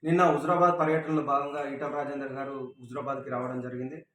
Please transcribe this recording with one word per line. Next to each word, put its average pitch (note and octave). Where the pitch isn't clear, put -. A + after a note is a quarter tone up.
నిన్న E3+
హుజురాబాద్ F3
పర్యటనలో D#3
భాగంగా C#3+
ఈటల C#3+
రాజేందర్ C#3
గారు C3+
హుజురాబాద్కి B2+
రావడం B2+
జరిగింది. B2+